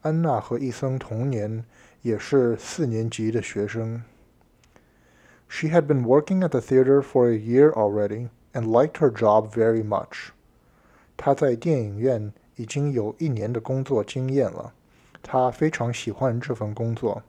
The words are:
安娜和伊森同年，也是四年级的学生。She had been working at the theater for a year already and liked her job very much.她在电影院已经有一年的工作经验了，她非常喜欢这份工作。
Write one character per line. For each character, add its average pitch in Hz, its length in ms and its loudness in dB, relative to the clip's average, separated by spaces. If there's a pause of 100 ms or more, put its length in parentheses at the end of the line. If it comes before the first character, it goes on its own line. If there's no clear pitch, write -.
安 160 200 0
娜 139 180 2
和 120 200 -4
伊 131 100 -4
森 131 300 -4
同 117 280 -6
年， 113 380 -4 (380)
也 110 160 -2
是 120 360 2
四 - 300 -6
年 113 240 -2
级 110 220 -2
的 113 100 -2
学 101 260 -4
生。 113 360 -6 (1400)
She - 220 -6
had 160 180 4
been 135 180 2
working 151 360 4
at 170 80 0
the 127 120 0
theater 135 400 4
for 123 300 2
a 113 40 2
year 120 360 4
already 104 580 -2 (240)
and 117 140 -4
liked 127 320 4
her 147 120 6
job 110 380 4
very 113 340 2
much. - 460 -6 (880)
她 139 160 2
在 135 220 2
电 139 260 -2
影 104 160 -8
院 110 340 -2 (260)
已 120 60 -10
经 143 280 -4
有 110 260 -4
一 165 100 -4
年 113 240 -4
的 117 80 -4
工 131 240 -4
作 117 200 0
经 131 260 -6
验 131 220 0
了， 87 240 -14 (480)
她 127 260 0
非 151 220 0
常 120 200 -4
喜 113 200 -6
欢 123 280 -2
这 120 140 -6
份 107 180 -6
工 117 220 -4
作。 104 360 -4